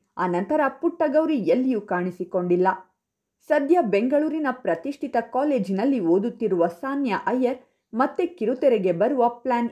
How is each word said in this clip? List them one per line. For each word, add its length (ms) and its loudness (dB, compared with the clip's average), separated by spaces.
ಆ 100 0
ನಂತರ 340 0
ಪುಟ್ಟಗೌರಿ 580 0
ಎಲ್ಲಿಯೂ 280 0
ಕಾಣಿಸಿಕೊಂಡಿಲ್ಲ. 840 -2
ಸದ್ಯ 320 4
ಬೆಂಗಳೂರಿನ 720 0
ಪ್ರತಿಷ್ಠಿತ 640 -4
ಕಾಲೇಜಿನಲ್ಲಿ 640 0
ಓದುತ್ತಿರುವ 680 2
ಸಾನ್ಯಾ 580 -4
ಅಯ್ಯರ್ 340 -2
ಮತ್ತೆ 320 -2
ಕಿರುತೆರೆಗೆ 680 0
ಬರುವ 300 0
ಪ್ಲಾನ್ 280 -2